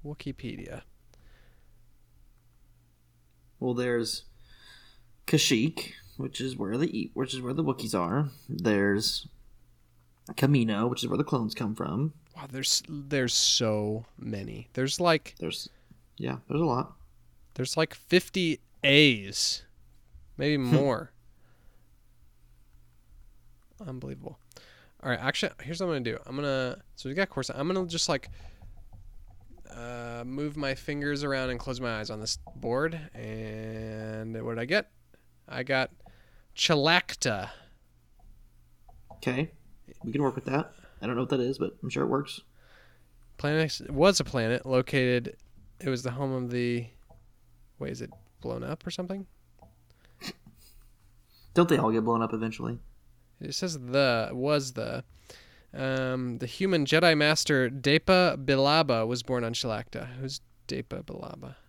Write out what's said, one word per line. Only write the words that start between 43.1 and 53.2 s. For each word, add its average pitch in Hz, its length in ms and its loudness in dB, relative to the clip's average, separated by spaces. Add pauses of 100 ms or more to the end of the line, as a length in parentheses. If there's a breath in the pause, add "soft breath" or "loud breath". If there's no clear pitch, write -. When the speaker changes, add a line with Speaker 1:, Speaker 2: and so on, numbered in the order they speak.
Speaker 1:
Planet 151 420 0 (120)
was 180 280 6
a - 40 2
planet 120 420 0
located, 127 720 2 (420)
it - 100 -4
was 127 120 -2
the 127 100 -2
home 135 220 -2
of 123 160 -2
the, 120 380 0 (880)
wait, - 140 -6
is - 100 -10
it - 80 -10 (320)
blown - 220 -6
up - 220 -8
or 185 40 -6
something? 185 380 -8 (2250 loud breath)
Speaker 2:
Don't 170 160 6
they 147 80 6
all 113 140 4
get 113 120 2
blown 113 200 2
up 110 100 -2
eventually? 113 460 -4 (600)